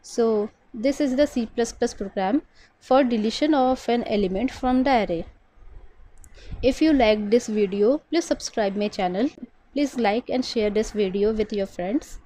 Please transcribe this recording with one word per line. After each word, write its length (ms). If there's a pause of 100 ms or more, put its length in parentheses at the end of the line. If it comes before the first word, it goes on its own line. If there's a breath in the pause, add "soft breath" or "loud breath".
So 480 (240)
this 260
is 180
the 100
C 260
plus 180
plus 220
program 480 (380 soft breath)
for 240
deletion 500
of 340
an 180
element 440
from 340
the 220
array. 200 (1400 loud breath)
If 200
you 120
liked 360
this 180
video, 520 (100)
please 160
subscribe 500
my 120
channel. 420 (440)
Please 240
like 320
and 140
share 260
this 220
video 420
with 200
your 140
friends. 580